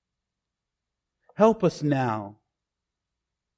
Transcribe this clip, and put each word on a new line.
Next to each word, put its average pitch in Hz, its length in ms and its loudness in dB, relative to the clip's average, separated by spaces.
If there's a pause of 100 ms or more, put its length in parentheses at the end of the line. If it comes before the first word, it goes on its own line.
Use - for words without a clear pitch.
(1400)
help 220 280 2
us 170 200 0
now 113 540 -2 (1200)